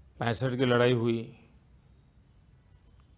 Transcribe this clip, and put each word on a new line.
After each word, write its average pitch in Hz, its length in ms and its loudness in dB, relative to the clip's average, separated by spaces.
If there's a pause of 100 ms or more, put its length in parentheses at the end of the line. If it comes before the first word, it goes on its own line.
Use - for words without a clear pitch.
(200)
पैंसठ 117 300 -2
की 123 140 -2
लड़ाई 123 280 4
हुई, 117 440 -2 (1800)